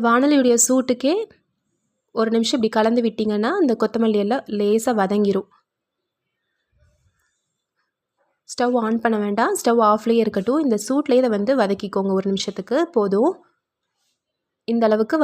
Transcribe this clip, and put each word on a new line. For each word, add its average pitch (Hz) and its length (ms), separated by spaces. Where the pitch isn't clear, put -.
வாணலியுடைய 247 500
சூட்டுக்கே 254 480
ஒரு 220 160
நிமிஷம் 226 220
இப்படி 220 200
கலந்து 226 280
விட்டீங்கன்னா 214 440
இந்த 254 200
கொத்தமல்லி 220 420
எல்லாம் 233 180
லேசா 220 320
வதங்கிரும். 196 440
ஸ்டவ் 247 240
on 226 180
பண்ண 226 200
வேண்டாம், 226 360
ஸ்டவ் 233 220
ஆஃப்லயே 226 320
இருக்கட்டும். 220 420
இந்த 233 120
சூட்லயே 262 340
இதை 247 160
வந்து 208 240
வதக்கிக்கோங்க 196 560
ஒரு 190 140
நிமிஷத்துக்கு 202 680
போதும். 208 340
இந்த 233 160
அளவுக்கு 220 340